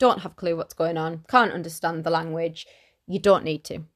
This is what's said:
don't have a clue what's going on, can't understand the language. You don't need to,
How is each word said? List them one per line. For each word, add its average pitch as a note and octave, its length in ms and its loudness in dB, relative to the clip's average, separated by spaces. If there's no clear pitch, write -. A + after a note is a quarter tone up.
don't A#3+ 220 4
have F3 100 -10
a - 20 -20
clue E3+ 220 -2
what's - 180 -8
going E3 220 -2
on, D#3+ 320 -4
can't A#3+ 240 4
understand E3 500 -6
the E3 80 -2
language. E3 560 -4
You F#3 140 -4
don't G3 240 4
need D#3 200 -4
to, - 200 -10